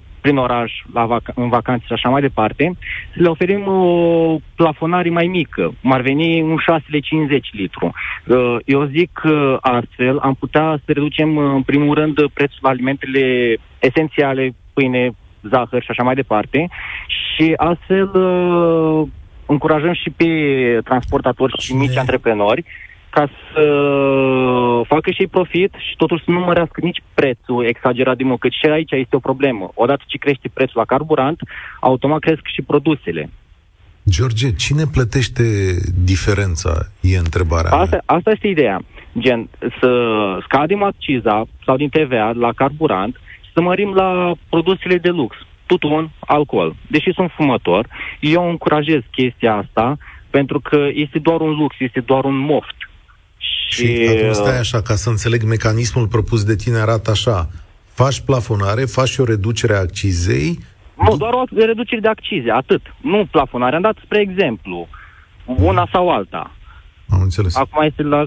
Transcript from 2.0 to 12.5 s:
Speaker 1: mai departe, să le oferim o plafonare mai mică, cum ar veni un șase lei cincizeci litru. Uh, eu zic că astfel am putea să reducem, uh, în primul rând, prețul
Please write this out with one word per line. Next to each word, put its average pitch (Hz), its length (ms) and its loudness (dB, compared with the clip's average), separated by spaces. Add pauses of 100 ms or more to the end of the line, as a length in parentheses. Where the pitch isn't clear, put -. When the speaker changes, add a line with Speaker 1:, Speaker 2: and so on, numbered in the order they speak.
Speaker 1:
mai 139 120 2
departe, 139 560 -2 (380)
să 170 60 0
le 175 60 6
oferim 190 400 0
o 170 720 2 (180)
plafonare 170 540 0
mai 170 160 2
mică, 170 560 -2
cum 127 100 2
ar 131 100 2
veni 160 400 2
un 160 160 0
șase 160 300 2
lei 147 140 -2
cincizeci 147 500 0
litru. 92 420 -6 (320)
Uh, 123 400 2
eu 139 200 2
zic 156 280 0
că 143 480 2
astfel 127 560 0
am 139 160 0
putea 151 520 -2
să - 60 -2
reducem, 151 440 0
uh, 147 80 2 (100)
în 135 80 2
primul 147 340 2
rând, 151 180 2 (200)
prețul - 280 -2